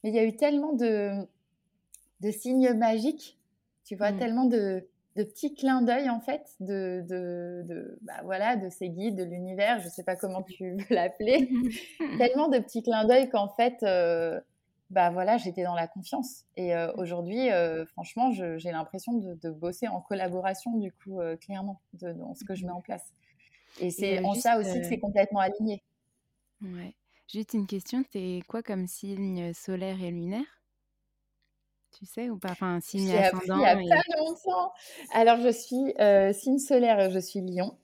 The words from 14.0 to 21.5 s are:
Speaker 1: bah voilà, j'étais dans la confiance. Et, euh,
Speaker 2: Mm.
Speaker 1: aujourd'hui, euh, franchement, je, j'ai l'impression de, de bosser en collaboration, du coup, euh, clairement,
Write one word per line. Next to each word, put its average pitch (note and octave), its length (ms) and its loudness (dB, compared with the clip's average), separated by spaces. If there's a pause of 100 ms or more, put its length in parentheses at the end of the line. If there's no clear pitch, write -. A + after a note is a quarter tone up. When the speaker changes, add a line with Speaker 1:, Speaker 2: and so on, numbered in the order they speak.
Speaker 1:
bah F3+ 200 4
voilà, F#3 280 2
j'étais F#3 260 -4
dans F3 120 -2
la E3 120 -2
confiance. - 580 -8 (100)
Et, F3+ 200 0
euh, E3+ 200 0
Speaker 2:
Mm. - 40 -8
Speaker 1:
aujourd'hui, F3+ 520 -2
euh, E3 340 0
franchement, A3+ 460 -2
je, F3 260 -4
j'ai E3+ 140 -8
l'impression E3 420 -8
de, F#3+ 220 -4
de E3 140 -8
bosser E3+ 380 -6
en F#3 140 -6
collaboration, F#3+ 760 -4
du G3 140 -4
coup, F#3+ 280 -12
euh, E3 180 -4
clairement, G3 440 -10 (120)